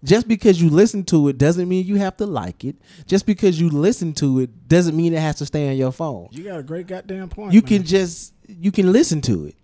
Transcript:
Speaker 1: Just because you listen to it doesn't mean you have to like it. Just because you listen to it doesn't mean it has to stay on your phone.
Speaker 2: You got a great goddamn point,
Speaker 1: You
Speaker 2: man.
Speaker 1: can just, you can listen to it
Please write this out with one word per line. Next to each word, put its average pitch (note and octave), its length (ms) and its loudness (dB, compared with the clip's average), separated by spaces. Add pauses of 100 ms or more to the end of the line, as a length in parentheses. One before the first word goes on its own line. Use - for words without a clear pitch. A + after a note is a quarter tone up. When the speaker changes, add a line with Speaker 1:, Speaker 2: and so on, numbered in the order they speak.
Speaker 1:
Just G#3+ 240 2
because G3+ 360 2
you E3 80 4
listen G3 340 2
to D3+ 240 2
it C#3 80 -2
doesn't E3+ 320 0
mean F#3 180 -2
you G3+ 100 -2
have G3 220 -2
to G#3+ 80 -4
like A2 380 -8
it. C#3 100 -8 (320)
Just G3 200 0
because F#3 340 0
you E3+ 80 2
listen D#3+ 460 -2
to C3 260 0
it B2+ 260 -8
doesn't E3 300 4
mean E3+ 160 0
it E3 80 -2
has D#3 160 -4
to - 100 -8
stay D3 220 -4
on C3+ 80 -4
your C3 160 -2
phone. B2+ 380 -10
Speaker 2:
You D#3 140 -18
got F#3+ 140 -12
a D3 40 -14
great E3 240 -12
goddamn F#3+ 420 -14
point, G#3 240 -6
Speaker 1:
You G#3 80 8
Speaker 2:
man. - 80 0
Speaker 1:
can G3+ 160 2
just, F3 480 -2 (160)
you F#3 240 -4
can F#3 200 2
listen G3+ 300 2
to F#2 220 -2
it D2 200 -18